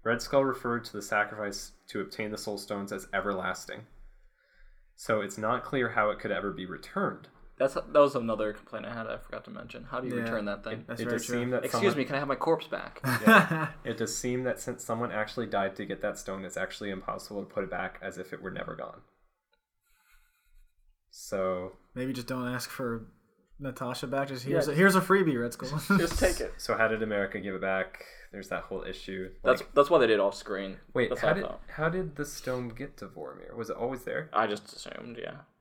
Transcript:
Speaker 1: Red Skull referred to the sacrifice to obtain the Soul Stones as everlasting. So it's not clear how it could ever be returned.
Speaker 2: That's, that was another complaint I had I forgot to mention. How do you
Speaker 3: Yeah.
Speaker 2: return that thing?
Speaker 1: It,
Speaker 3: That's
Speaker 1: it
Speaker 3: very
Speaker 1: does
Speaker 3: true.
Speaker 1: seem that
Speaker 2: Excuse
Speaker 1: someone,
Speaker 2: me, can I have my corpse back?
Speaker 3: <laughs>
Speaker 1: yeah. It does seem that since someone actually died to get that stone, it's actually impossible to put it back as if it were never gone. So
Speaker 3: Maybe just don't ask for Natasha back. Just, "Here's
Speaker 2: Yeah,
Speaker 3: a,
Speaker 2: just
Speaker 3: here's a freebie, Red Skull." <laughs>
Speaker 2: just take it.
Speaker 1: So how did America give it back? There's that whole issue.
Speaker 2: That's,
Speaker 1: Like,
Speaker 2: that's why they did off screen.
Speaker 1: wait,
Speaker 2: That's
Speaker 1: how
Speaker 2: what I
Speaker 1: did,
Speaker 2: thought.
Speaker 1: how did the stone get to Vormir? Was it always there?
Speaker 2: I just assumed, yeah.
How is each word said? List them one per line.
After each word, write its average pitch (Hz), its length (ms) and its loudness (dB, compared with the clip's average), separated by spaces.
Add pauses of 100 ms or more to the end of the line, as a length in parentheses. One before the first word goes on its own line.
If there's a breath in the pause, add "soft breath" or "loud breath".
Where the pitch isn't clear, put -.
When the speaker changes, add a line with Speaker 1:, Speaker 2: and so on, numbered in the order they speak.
Speaker 1:
Red 120 180 2
Skull 139 240 4
referred 120 420 0
to - 60 -14
the 101 100 -6
sacrifice 104 680 -2 (180)
to 104 120 -4
obtain 107 320 -6
the 104 60 -6
Soul 104 200 -4
Stones 101 340 -6
as 98 220 -8
everlasting. 92 720 -2 (1080)
So 107 240 0
it's 101 180 -6
not 113 260 0
clear 120 260 0
how 107 200 4
it - 80 -2
could 104 140 -4
ever 98 200 -2
be 90 140 -8
returned. 101 640 -6 (300)
Speaker 2:
That's, 131 140 2
that - 220 -4
was 143 200 8
another 110 380 0
complaint 107 320 -10
I 110 80 -8
had 113 140 -6
I 113 100 -4
forgot - 300 -10
to 123 40 -16
mention. 120 340 -12
How 127 160 -6
do 127 80 -4
you 123 80 -2
Speaker 3:
Yeah. 120 80 0
Speaker 2:
return 117 200 0
that 101 180 -4
thing? 110 180 -6
Speaker 1:
It, - 80 -14
Speaker 3:
That's 120 120 -6
Speaker 1:
it 113 40 0
Speaker 3:
very 117 120 0
Speaker 1:
does 117 100 -2
Speaker 3:
true. 120 140 0
Speaker 1:
seem 123 100 0
that 123 140 2
Speaker 2:
Excuse - 160 2 (120)
Speaker 1:
someone, 151 60 0
Speaker 2:
me, 131 60 2
can 139 100 -4
I 139 40 2
have 143 100 -2
my 131 80 2
corpse 160 300 2
back? - 360 -8
Speaker 3:
<laughs> - 20 -10
Speaker 1:
yeah. 160 640 6 (140)
It 117 140 -4
does 113 200 -2
seem 127 280 -2
that - 160 -2
since - 240 -8
someone 117 260 -2
actually 107 360 -2
died 98 300 0
to 101 100 -6
get 98 160 -6
that 101 160 -2
stone, 95 260 -6
it's 87 140 -8
actually 98 320 -4
impossible 98 540 -6
to - 80 -10
put 101 120 -2
it 90 60 -8
back 92 320 -4
as 90 160 -6
if - 160 -8
it - 80 -14
were 92 80 -6
never - 260 -6
gone. - 240 -10 (2000)
So 92 600 -2 (220)
Speaker 3:
Maybe 127 180 -4
just 123 140 -6
don't 127 200 -4
ask 123 220 -4
for 117 380 -4 (520)
Natasha 131 480 -6
back. 135 220 0
Just, 127 160 -8
"Here's 139 220 2
Speaker 2:
Yeah, 151 60 0
Speaker 3:
a, - 20 0
Speaker 2:
just 156 40 4
Speaker 3:
here's 190 180 10
a 185 40 8
freebie, 180 400 6
Red 120 140 -2
Skull." 151 340 -4
<laughs> 202 100 8
Speaker 2:
just 170 200 4
take - 220 4
it. - 180 -4
Speaker 1:
So 110 180 0
how 110 120 6
did 110 140 2
America 101 380 0
give 95 140 -4
it 92 80 -4
back? 95 420 -2 (280 loud breath)
There's 98 180 -12
that 87 140 -2
whole - 180 -6
issue. 92 480 -8 (120)
Speaker 2:
That's, 127 200 4
Speaker 1:
Like, - 100 -14
Speaker 2:
that's 143 160 8
why 170 100 8
they 123 80 10
did 107 140 8
off 98 140 6
screen. 95 420 -6 (160)
Speaker 1:
wait, 120 160 4
Speaker 2:
That's - 140 0
Speaker 1:
how 107 60 6
Speaker 2:
what - 80 6
I 196 40 -2
Speaker 1:
did, - 60 -4
Speaker 2:
thought. - 220 -8
Speaker 1:
how 156 200 0
did 170 280 -2
the 143 100 -4
stone 123 420 -4
get 123 300 -10
to 101 80 -12
Vormir? - 500 -12
Was 113 140 -6
it - 80 -2
always 123 260 -2
there? 156 300 -2
Speaker 2:
I 110 120 4
just 104 280 -4
assumed, - 440 -12
yeah. - 180 -8 (240)